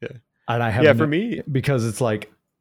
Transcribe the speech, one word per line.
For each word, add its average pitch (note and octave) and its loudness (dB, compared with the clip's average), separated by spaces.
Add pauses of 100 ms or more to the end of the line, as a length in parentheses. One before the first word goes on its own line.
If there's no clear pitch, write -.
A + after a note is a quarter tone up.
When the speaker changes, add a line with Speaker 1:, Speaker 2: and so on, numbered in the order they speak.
Speaker 1:
yeah. A#2 -12 (380)
Speaker 2:
And A#2+ 0
I A2+ 0
have B2 2
Speaker 1:
Yeah, D3 8
Speaker 2:
no A#2 2
Speaker 1:
for D#3 2
me F3+ -4
Speaker 2:
because C3 0
it's, G#2+ -6
like, G#2+ -2 (280)